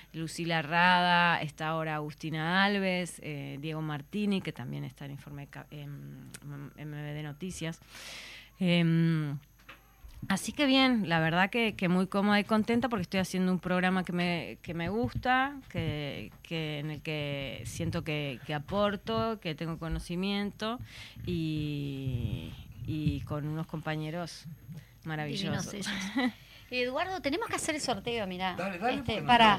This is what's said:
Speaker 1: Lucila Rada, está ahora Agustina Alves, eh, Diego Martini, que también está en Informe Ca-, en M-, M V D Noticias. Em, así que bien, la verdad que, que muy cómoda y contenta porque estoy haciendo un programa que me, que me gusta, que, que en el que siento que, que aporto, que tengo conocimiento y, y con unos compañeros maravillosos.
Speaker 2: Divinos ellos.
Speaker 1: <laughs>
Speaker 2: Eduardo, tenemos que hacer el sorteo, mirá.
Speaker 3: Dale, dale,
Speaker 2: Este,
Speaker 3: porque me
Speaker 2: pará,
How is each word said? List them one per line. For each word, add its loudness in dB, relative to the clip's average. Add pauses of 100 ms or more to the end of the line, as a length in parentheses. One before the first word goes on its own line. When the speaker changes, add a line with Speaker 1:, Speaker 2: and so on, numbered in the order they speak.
(120)
Speaker 1:
Lucila -2
Rada, 6
está -4
ahora -2
Agustina -2
Alves, 0
eh, -8
Diego -4
Martini, -2
que -6
también -6
está -12
en -10
Informe -12
Ca-, -14
en -14 (140)
M-, -10
M -10
V -8
D -8
Noticias. -8 (800)
Em, 4 (920)
así -2
que 2
bien, 6
la 4
verdad 4
que, 2
que 2
muy 6
cómoda 4
y 0
contenta 4
porque 0
estoy 0
haciendo 2
un 2
programa 2
que -4
me, 0
que -10
me -2
gusta, 0 (160)
que, -4 (120)
que -4
en -6
el -8
que -6
siento -4
que, -4
que -4
aporto, 0
que -4
tengo -4
conocimiento -2 (480)
y, -2 (340)
y 0
con -4
unos -4
compañeros -6 (580)
maravillosos. -2
Speaker 2:
Divinos -6 (260)
ellos. 2 (100)
Speaker 1:
<laughs> -20
Speaker 2:
Eduardo, -2
tenemos 0
que -2
hacer 0
el -2
sorteo, -2
mirá. -2
Speaker 3:
Dale, -2
dale, 2
Speaker 2:
Este, -4
Speaker 3:
porque 0
me -4
Speaker 2:
pará, 10